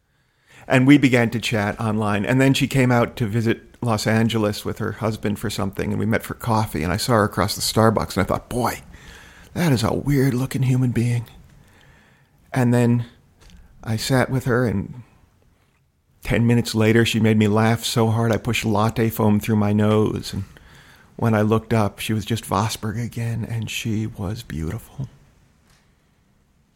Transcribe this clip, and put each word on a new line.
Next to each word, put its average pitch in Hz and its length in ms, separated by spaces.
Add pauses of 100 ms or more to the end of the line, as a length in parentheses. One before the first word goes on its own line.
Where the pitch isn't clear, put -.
(680)
And 127 180
we 143 120
began 123 320
to 113 100
chat 104 400
online. 107 440
And 131 160
then 135 140
she 135 140
came 127 240
out 120 240
to 120 100
visit 110 360 (200)
Los 113 240
Angeles 110 580
with - 140
her 101 140
husband 104 460
for 104 120
something, 95 400
and 104 80
we 104 80
met 107 160
for - 120
coffee, 107 500
and 87 80
I 113 60
saw 123 160
her 104 100
across 95 320
the - 60
Starbucks, - 540
and 90 60
I - 60
thought, - 220
"Boy, 117 320 (720)
that 165 180
is 110 100
a 90 120
weird-looking 135 680
human 127 280
being." 120 320 (1300)
And 120 220
then 120 320 (760)
I 110 140
sat 127 340
with 127 140
her 123 220
and 107 360 (1200)
ten 117 240
minutes 120 280
later, 110 300
she 113 140
made 110 200
me 107 100
laugh 110 360
so 113 240
hard 113 220
I 104 60
pushed 113 280
latte 110 440
foam 104 320
through 110 160
my 104 160
nose, 107 600
and 101 120 (720)
when 113 180
I 107 80
looked 110 300
up, 107 260
she - 140
was 107 120
just 113 200
Vosberg 107 580
again, 117 420
and 113 260
she 110 360
was 104 360
beautiful. 85 680 (1700)